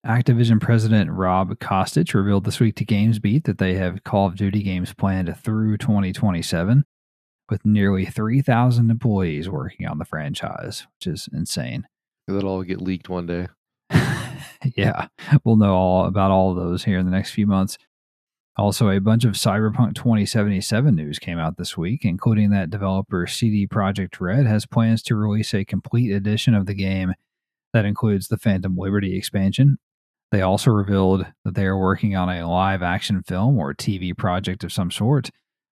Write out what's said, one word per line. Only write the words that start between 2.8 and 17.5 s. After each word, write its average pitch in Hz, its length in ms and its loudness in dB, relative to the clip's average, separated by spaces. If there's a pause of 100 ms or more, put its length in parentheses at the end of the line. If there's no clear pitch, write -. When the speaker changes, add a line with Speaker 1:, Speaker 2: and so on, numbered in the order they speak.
Speaker 1:
GamesBeat 110 600 2
that 98 120 -2
they 92 200 0
have 92 280 -4
Call 98 220 2
of 90 100 -4
Duty 101 260 0
games 92 300 -4
planned 95 500 -2
through 110 360 -2
twenty 101 340 0
twenty-seven, 92 720 0 (640)
with - 160 -6
nearly 101 400 2
three 113 380 0
thousand 120 480 4
employees 95 580 0
working - 380 -8
on 73 100 -8
the - 80 -8
franchise, - 840 -8 (140)
which - 100 -10
is - 220 -8
insane. 67 540 -6 (420)
Speaker 2:
That'll 98 220 -2
all 95 140 -4
get 92 180 -6
leaked 92 260 -6
one 90 180 -6
day. 87 220 -6 (420)
Speaker 1:
<laughs> - 60 -2 (800)
Yeah, - 320 -2 (340)
we'll 113 140 4
know 101 180 6
all 92 320 4
about 98 240 2
all 95 200 4
of 90 60 -2
those 87 280 -4
here 95 140 0
in 92 80 0
the 90 60 0
next 95 180 -2
few 104 160 0
months. 95 320 0 (800)